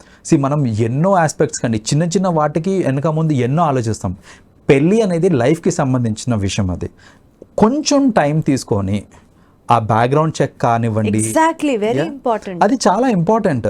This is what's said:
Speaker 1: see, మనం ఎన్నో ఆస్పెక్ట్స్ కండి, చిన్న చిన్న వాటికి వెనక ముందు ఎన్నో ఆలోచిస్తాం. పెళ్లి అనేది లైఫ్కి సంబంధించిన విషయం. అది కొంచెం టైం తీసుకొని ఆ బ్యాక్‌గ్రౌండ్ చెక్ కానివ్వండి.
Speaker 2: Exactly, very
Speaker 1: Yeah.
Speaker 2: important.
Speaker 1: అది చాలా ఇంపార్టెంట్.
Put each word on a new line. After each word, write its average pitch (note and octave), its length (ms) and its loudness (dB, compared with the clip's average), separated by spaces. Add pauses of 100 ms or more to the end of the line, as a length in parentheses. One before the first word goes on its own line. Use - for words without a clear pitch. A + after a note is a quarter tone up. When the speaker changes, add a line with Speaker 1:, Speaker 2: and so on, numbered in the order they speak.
(320)
Speaker 1:
see, D#3 100 4
మనం C#3 260 0
ఎన్నో A#2+ 460 0
ఆస్పెక్ట్స్ D#3+ 460 2
కండి, A2+ 180 -2
చిన్న D3 260 0
చిన్న F#3 240 0
వాటికి E3 560 0
వెనక C3+ 240 -2
ముందు D#3 260 0
ఎన్నో C3 300 0
ఆలోచిస్తాం. A2+ 520 -2 (540)
పెళ్లి D#3+ 320 4
అనేది F3+ 280 0
లైఫ్కి D#3+ 420 0
సంబంధించిన B2 640 -2
విషయం. G2 360 -2
అది E2+ 180 -8 (680)
కొంచెం C#4 520 2
టైం D#3 300 0
తీసుకొని G#2 640 -2 (680)
ఆ A#2 80 4
బ్యాక్‌గ్రౌండ్ B2+ 640 0
చెక్ - 200 -4
కానివ్వండి. A#2 500 0
Speaker 2:
Exactly, D4+ 640 0
very A3 240 -2
Speaker 1:
Yeah. D#4+ 80 -2
Speaker 2:
important. G#3 560 -4
Speaker 1:
అది G#3 120 2
చాలా A#3+ 340 2
ఇంపార్టెంట్. F3+ 600 0